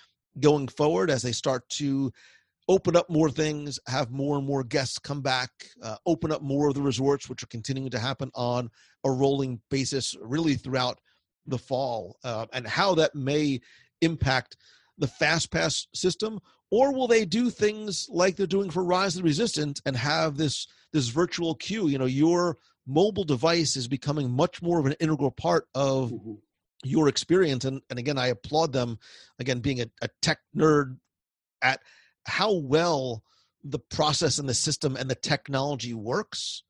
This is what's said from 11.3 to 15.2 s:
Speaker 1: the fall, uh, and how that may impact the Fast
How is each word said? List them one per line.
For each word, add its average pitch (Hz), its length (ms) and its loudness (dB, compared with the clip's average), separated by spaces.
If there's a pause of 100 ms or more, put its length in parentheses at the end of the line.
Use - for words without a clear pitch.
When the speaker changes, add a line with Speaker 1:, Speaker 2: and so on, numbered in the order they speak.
Speaker 1:
the 127 140 -4
fall, 123 640 -4
uh, 113 300 -6
and 127 120 -6
how 175 300 2
that 156 180 4
may 143 480 -2 (400)
impact 135 560 0 (400)
the 160 100 -2
Fast 156 440 0